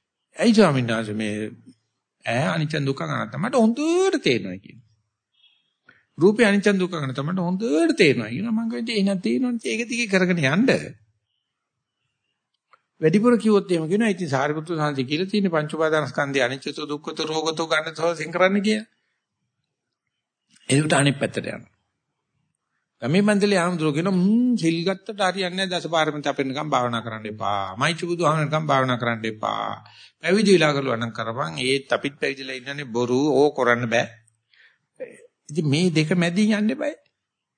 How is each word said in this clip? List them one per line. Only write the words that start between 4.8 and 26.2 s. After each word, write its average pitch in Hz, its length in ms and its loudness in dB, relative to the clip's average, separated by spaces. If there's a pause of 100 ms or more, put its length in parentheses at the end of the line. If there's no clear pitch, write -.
රූපය 208 260 6
අනිච්ච 202 300 4
දුක්ඛං 180 300 -2
අනත්තං 131 200 -4
මට 180 160 -4
හොඳට 233 560 0
තේරෙනවා 120 340 4
කියනවා. 208 240 -4
මං 226 160 -2
කියන්නේ 233 260 -4
එහෙනම් 196 240 2
තේරෙනවා. 247 420 0
ඒක 220 220 -2
දිගේ 233 240 -4
කරගෙන 185 320 2
යන්න. 165 300 2 (2250)
වැඩිපුර 208 340 6
කිව්වොත් 202 320 2
එහෙම 165 180 0
කියනවා. 208 240 0
ඉතින් 175 200 -4
සාරිපුත්‍ර 151 480 -2
සාන්ති 147 260 -2
කියලා 151 260 -4
තියෙන 196 200 2
පංච 151 240 -2
උපාදාන 156 340 0
ස්කන්ධය 139 340 -2
අනිච්චතෝ 139 460 -4
දුක්ඛතෝ 151 380 -8
රෝගතෝ 160 420 -4
ගන්නතෝ 160 420 -2
වශයෙන් 160 220 -6
කරන්න 185 300 2
කියලා. 214 260 -2 (1800)
එතකොට 151 240 2
අනිත් 143 240 2
පැත්තට 110 240 -4
යනවා. - 300 -10 (1300)
ගමේ 151 200 2
මන්දලේ 202 360 4
ආමතුරු 170 340 0
කියනවා 165 240 0
"හ්ම් 226 400 2
සිල් 165 240 0
ගත්තට 190 420 -4
හරියන්නේ 185 440 -2
නැහැ. 180 160 -4
දසපාරමිතා 156 500 -2